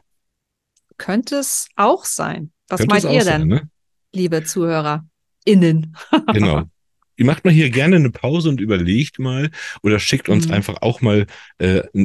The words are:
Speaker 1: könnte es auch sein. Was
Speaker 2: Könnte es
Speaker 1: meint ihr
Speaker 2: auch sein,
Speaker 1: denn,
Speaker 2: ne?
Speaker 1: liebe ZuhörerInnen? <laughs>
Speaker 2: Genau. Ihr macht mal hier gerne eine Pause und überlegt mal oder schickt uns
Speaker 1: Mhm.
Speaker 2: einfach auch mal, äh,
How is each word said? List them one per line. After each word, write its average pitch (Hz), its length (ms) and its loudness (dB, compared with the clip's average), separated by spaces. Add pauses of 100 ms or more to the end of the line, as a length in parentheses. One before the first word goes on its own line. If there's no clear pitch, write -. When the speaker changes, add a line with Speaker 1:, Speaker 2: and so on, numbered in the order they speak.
(960)
Speaker 1:
könnte 220 400 -4
es - 400 -6
auch 233 280 0
sein. 156 480 -8 (160)
Was 185 120 -4
Speaker 2:
Könnte 170 160 2
es 208 80 2
Speaker 1:
meint - 100 0
ihr 247 60 4
Speaker 2:
auch 208 40 2
sein, 156 160 0
Speaker 1:
denn, 156 80 0
Speaker 2:
ne? 151 200 0 (440)
Speaker 1:
liebe 170 300 -2
ZuhörerInnen? 160 1500 0 (140)
<laughs> 311 220 0
Speaker 2:
Genau. 85 320 2 (520)
Ihr 117 100 2
macht 156 180 0
mal 180 80 4
hier 156 180 4
gerne 147 260 2
eine 139 140 4
Pause 156 380 -2
und 135 120 -2
überlegt 101 580 0
mal 131 320 -4 (320)
oder 104 160 2
schickt - 300 -4
uns 165 180 2
Speaker 1:
Mhm. 160 80 -2
Speaker 2:
einfach 101 260 -4
auch 113 220 -2
mal, 104 240 2 (320)
äh, 92 240 2 (220)